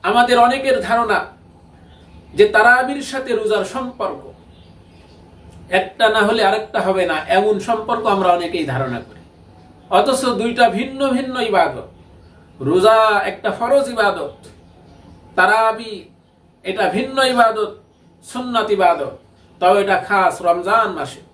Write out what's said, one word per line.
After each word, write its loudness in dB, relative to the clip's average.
আমাদের 2
অনেকের 0
ধারণা 0
যে 6
তারাবির 4
সাথে -8
রোজার -2
সম্পর্ক -8
একটা 0
না 2
হলে 2
আরেকটা -2
হবে 0
না, -2
এমন 2
সম্পর্ক -4
আমরা 2
অনেকেই -4
ধারণা -4
করি, -20
অথচ 2
দুইটা 0
ভিন্ন -6
ভিন্ন -4
ইবাদত। -2
রোজা 4
একটা -6
ফরজ 0
ইবাদত, -2
তারাবি 2
এটা -4
ভিন্ন -4
ইবাদত, 0
সুন্নাত -4
ইবাদত, 0
তবে 4
এটা 0
খাস 2
রমজান 0
মাসে। -10